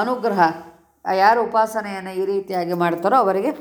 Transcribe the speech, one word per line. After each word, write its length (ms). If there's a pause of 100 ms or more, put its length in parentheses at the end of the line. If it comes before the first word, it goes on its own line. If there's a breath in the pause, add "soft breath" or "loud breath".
ಅನುಗ್ರಹ 400 (760)
ಯಾರು 280
ಉಪಾಸನೆಯನ್ನು 640
ಈ 140
ರೀತಿಯಾಗಿ 500
ಮಾಡ್ತಾರೋ 420
ಅವರಿಗೆ 340 (100)